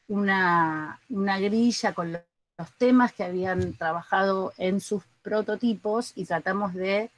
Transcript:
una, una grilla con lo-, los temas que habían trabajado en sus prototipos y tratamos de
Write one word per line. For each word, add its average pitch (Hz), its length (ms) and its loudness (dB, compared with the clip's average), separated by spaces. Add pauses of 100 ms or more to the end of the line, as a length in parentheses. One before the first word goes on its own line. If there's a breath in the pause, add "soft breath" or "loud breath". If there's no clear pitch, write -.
una, 175 1000 2
una 196 300 0
grilla 220 540 2
con 170 200 -6
lo-, 170 80 -8 (360)
los 170 200 -12
temas 247 360 6
que 208 100 -6
habían 185 500 -2
trabajado 190 840 -2
en 185 240 0
sus 208 220 -4 (180)
prototipos 214 960 -2
y 190 100 -6
tratamos 190 480 -2
de 196 440 -2